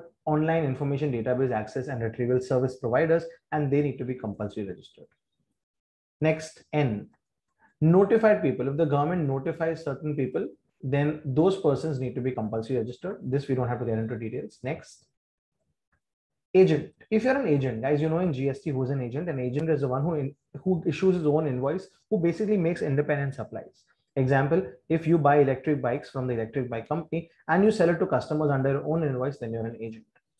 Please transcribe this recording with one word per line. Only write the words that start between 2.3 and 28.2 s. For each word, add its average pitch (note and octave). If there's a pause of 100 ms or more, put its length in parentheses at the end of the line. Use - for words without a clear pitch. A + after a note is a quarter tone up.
service B2+
providers, D#3+ (280)
and D3
they D3
need C#3+
to B2+
be B2+
compulsory G#2
registered. - (1160)
Next, D#3 (100)
N, C3 (760)
notified G3
people. B2+
If C#3
the D#3+
government D3+
notifies D#3+
certain D3
people, D3 (340)
then C#3+
those D#3+
persons D3
need B2
to C3
be B2+
compulsory A2+
registered. A#2+
This C#3
we C3
don't B2
have A#2
to A#2+
get A2
into A2+
details. A2+
Next, - (1500)
agent. D#3+ (180)
If A3
you're C4
an B3
agent, C3
guys, C#3+
you D#3+
know D#3+
in F3+
G C3+
S C3+
T -
who's C3
an C#3
agent. C3
An C#3+
agent C#3
is C#3+
the C3+
one C3
who E3+
in, C#3 (280)
who F#3
issues F3+
his E3
own D3+
invoice, C3+ (200)
who A3
basically F3
makes E3+
independent C#3
supplies. - (320)
Example, C#3 (240)
if D#3+
you E3
buy C#3+
electric C3+
bikes B2+
from B2+
the B2
electric A#2
bike A2+
company E3 (200)
and F#3
you G#3+
sell F3+
it E3
to F3+
customers D3+